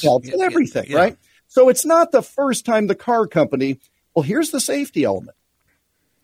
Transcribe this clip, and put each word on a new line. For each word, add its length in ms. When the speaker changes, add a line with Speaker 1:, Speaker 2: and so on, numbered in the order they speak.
Speaker 1:
seatbelts 280
and 100
Speaker 2:
Yeah, 60
Speaker 1:
everything, 420
Speaker 2:
yeah. 80
Speaker 1:
right? 220
So 220
it's 160
not 260
the 120
first 420
time 240
the 80
car 300
company, 520
well, 80
here's 280
the 100
safety 440
element. 320